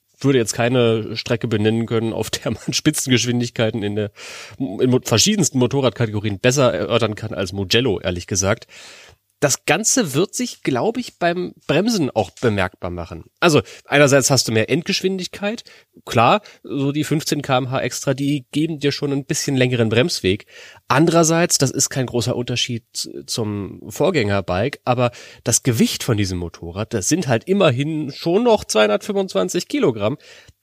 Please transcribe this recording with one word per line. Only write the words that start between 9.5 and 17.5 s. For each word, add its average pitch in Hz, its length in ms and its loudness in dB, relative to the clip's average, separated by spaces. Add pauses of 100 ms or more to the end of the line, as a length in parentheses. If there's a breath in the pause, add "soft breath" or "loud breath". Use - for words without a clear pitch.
Ganze 165 500 0
wird 175 180 0
sich, - 300 -8
glaub 156 340 -2
ich, - 220 -10
beim 175 340 -2 (140)
Bremsen 175 420 2
auch - 220 0
bemerkbar 95 580 -2
machen. 85 360 -10 (140)
Also, 156 220 4 (240 loud breath)
einerseits 139 460 4
hast 127 160 2
du - 40 -2
mehr 110 160 2
Endgeschwindigkeit. 190 960 -4 (420 loud breath)
Klar, 135 360 4 (220 loud breath)
so 139 280 -2
die 151 120 -2
fünfzehn 147 400 -2
K 131 140 0